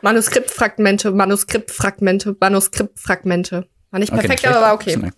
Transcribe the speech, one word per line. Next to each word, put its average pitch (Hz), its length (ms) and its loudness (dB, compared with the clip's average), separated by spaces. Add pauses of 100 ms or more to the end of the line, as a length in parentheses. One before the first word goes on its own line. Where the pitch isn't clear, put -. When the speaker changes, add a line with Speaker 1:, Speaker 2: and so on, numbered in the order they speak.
Speaker 1:
Manuskriptfragmente, 214 1080 0
Manuskriptfragmente, 196 1300 0
Manuskriptfragmente. 185 1300 -2 (240)
War 190 80 -4
nicht 208 120 -2
Speaker 2:
Okay, 220 100 0
Speaker 1:
perfekt, 254 220 0
Speaker 2:
nicht 254 120 2
Speaker 1:
aber 226 100 4
war 214 160 2
Speaker 2:
schlecht. 180 160 -2
Speaker 1:
okay. - 200 -4